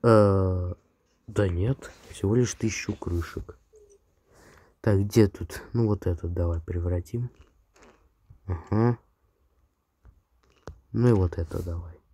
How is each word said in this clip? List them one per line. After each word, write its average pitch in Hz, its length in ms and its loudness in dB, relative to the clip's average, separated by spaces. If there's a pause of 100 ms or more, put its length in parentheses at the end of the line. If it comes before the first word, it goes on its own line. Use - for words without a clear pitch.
Э, 95 720 4 (540)
да 104 220 0
нет, 95 420 -2 (200)
всего 101 240 -2
лишь 123 180 0
тысячу - 420 -6
крышек. - 640 -8 (1200)
Так, 101 200 2
где 101 280 4
тут? - 340 -10 (120)
Ну 117 140 2
вот 101 200 -2
этот 85 260 -4
давай 85 280 -2
превратим. 90 680 -6 (1160)
Ага. 107 520 0 (2000)
Ну 120 160 4
и - 20 6
вот 92 260 2
это 87 240 -6
давай. 85 380 -10 (140)